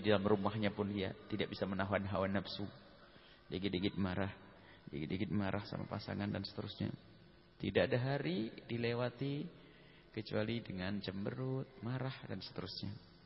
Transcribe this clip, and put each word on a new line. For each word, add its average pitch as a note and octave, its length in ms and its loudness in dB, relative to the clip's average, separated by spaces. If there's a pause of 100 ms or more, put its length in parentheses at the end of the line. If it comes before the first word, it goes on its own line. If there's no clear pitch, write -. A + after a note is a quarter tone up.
di G#2+ 80 6
dalam G2+ 160 6
rumahnya G#2 480 4
pun G2+ 160 2
dia G2+ 240 0 (160)
tidak G2+ 240 0
bisa - 80 0
menahan F#2+ 480 2
hawa F#2+ 160 4
nafsu. G2 400 0 (800)
Dikit-dikit F#2+ 480 2
marah, F#2+ 360 2 (600)
dikit-dikit D#2+ 400 0
marah G2+ 400 2
sama F#2+ 160 -4
pasangan G2+ 400 -2
dan G2 160 -2
seterusnya. G#2 480 -4 (680)
Tidak G2 280 6
ada - 80 2
hari C#3 560 2 (160)
dilewati B2 800 0 (640)
kecuali A2 480 0
dengan G2 400 -2
cemberut, B2 800 -2
marah B2+ 480 -2
dan F#2+ 160 -4
seterusnya. - 480 -6 (340)